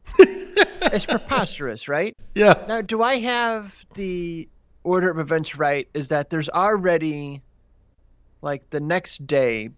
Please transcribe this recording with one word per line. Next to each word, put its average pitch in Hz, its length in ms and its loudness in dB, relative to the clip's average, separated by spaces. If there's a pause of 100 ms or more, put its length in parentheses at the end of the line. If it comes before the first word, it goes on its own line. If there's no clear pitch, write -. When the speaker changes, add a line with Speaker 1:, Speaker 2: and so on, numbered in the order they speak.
(180)
Speaker 1:
<laughs> 381 60 12 (720)
Speaker 2:
It's 208 120 -2
preposterous, 190 840 -4
right? 170 260 -2 (200)
Speaker 1:
Yeah. 202 340 6
Speaker 2:
Now, 226 120 -2
do 220 200 -2
I 247 160 2
have 226 680 -4 (100)
the 175 520 -6 (360)
order 180 260 2
of 165 100 -4
events 156 380 -2
right? 143 380 0
Is 143 140 -4
that 147 200 0
there's 156 180 -2
already, 160 920 0 (1000)
like, 143 280 -6
the 151 100 -4
next 160 480 -4
day, 120 500 2